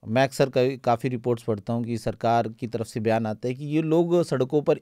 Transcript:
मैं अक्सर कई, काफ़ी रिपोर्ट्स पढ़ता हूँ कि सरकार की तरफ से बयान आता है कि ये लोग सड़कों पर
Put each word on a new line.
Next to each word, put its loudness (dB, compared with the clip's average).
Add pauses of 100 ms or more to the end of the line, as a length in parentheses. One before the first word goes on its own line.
मैं 2
अक्सर 2
कई, 2
काफ़ी 0
रिपोर्ट्स -2
पढ़ता -4
हूँ -2
कि -4
सरकार 0
की -10
तरफ -4
से -6
बयान 2
आता -4
है -4
कि -12
ये 0
लोग 2
सड़कों 0
पर 2